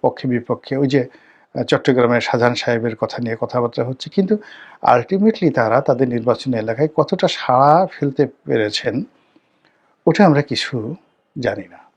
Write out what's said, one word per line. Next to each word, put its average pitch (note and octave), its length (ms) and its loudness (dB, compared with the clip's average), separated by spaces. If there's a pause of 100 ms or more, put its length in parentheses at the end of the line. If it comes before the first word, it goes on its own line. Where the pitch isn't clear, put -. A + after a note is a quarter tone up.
পক্ষে C3 260 -2
বিপক্ষে। A#2+ 480 -4
ওই C#3 100 0
যে, C3 220 0 (460)
আহ, B2 80 -4
চট্টগ্রামের B2 580 2
শাহজাহান A#2+ 340 0
সাহেবের A#2 420 -2
কথা - 260 -6
নিয়ে A2+ 180 -6
কথাবার্তা A#2+ 440 -4
হচ্ছে, B2+ 260 -8
কিন্তু G3 240 0 (600)
ultimately F#3+ 600 2
তারা A#2 260 2
তাদের C3 280 0
নির্বাচনী A#2+ 500 -2
এলাকায় A2+ 380 -2
কতটা F#3 320 0
সাড়া D3 680 4
ফেলতে C#3+ 320 -2 (200)
পেরেছেন, A#2 560 -2 (1040)
ওটা E3 200 4
আমরা D3 160 4
কিছু B2 540 -6 (420)
জানি G#2 300 -4
না। - 100 -20 (180)